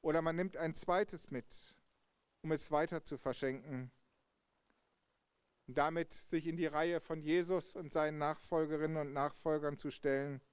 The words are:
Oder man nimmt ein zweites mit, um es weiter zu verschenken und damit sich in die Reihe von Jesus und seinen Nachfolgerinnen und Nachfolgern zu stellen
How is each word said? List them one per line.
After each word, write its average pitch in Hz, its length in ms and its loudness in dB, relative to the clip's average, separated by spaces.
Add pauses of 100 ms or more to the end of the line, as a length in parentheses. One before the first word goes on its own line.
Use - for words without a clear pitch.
Oder 160 180 4
man 165 160 2
nimmt 185 220 -2
ein 165 160 -2
zweites - 560 0
mit, - 440 -8 (680)
um 160 100 0
es - 180 -2
weiter 156 320 2
zu - 140 -8
verschenken 131 720 -2 (1800)
und 127 120 -2
damit 160 340 2
sich - 340 -4
in 165 120 -4
die 170 80 2
Reihe 156 340 0
von 160 220 -6
Jesus 170 520 2
und 160 200 -10
seinen 156 240 2
Nachfolgerinnen 156 800 0
und 143 160 -2
Nachfolgern 147 640 0
zu 147 120 -4
stellen 139 520 0 (100)